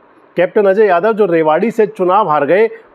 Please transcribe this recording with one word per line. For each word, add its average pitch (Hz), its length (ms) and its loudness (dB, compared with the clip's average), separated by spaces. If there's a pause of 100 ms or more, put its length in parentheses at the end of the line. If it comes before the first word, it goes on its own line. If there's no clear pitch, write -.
(360)
कैप्टन 185 300 0
अजय 202 200 2
यादव 190 260 0
जो 208 140 0
रेवाड़ी 165 440 0
से 214 160 -2
चुनाव 185 420 -2
हार 147 180 0
गए 208 240 0 (240)